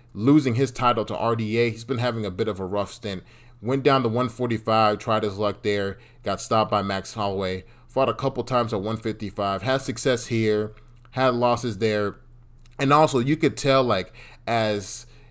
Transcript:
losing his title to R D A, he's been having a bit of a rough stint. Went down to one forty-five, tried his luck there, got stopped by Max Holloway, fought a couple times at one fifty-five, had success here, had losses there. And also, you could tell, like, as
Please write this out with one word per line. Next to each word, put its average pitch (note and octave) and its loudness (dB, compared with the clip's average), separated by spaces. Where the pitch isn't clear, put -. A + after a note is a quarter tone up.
losing C3 4
his C3 2
title A#2+ 0
to A2 -6
R A2+ 0
D A2 -2
A, A#2 4
he's A2 -10
been B2 -4
having A2+ -2
a F#2+ -6
bit G#2+ -4
of F#2+ -4
a F#2+ -6
rough G2 -4
stint. G2 -10
Went C3 -2
down C3+ 6
to A#2 2
one A#2+ 0
forty-five, A2 2
tried A2 -2
his G2 -2
luck G#2 -2
there, G2+ -2
got G2 -4
stopped A2 2
by G#2 2
Max G2 -4
Holloway, F#2+ -2
fought C3 0
a A2 0
couple C3+ -4
times A#2 0
at G2 -2
one A2 -4
fifty-five, G2+ -4
had C3 0
success B2 -2
here, G#2+ 0
had B2+ 2
losses A#2+ 0
there. G#2 0
And C#3 2
also, D3 4
you C#3 0
could D3 2
tell, C3+ 2
like, G2+ 0
as G#2+ -2